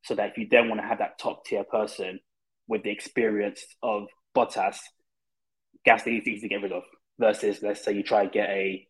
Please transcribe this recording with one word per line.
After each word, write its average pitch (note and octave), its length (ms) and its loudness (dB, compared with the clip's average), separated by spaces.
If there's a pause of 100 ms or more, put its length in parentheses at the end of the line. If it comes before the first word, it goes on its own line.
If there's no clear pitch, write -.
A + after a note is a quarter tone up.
So A#2+ 100 -4
that G#2 160 -2
if - 80 -12
you A2 120 -6
then A#2 180 6
wanna G#2+ 180 -4
have A2 120 -2
that - 200 -4
top - 280 -6
tier G2+ 180 -2
person G2+ 560 -4 (480)
with A2 140 -2
the G#2 80 -4
experience G#2 720 -2 (180)
of G#2 240 -4 (300)
Bottas, G2+ 400 0 (1080)
Gasly A2+ 340 4
is - 80 -6
easy G#2+ 120 -6
to A2 80 -8
get G2+ 140 -4
rid F#2+ 100 -4
of. F2+ 100 -6 (360)
Versus, G#2 440 2
let's G2+ 220 -4
say G#2 80 0
you G2+ 100 -2
try G#2 200 4
and F#2+ 100 0
get G2+ 180 0
a G2 400 -2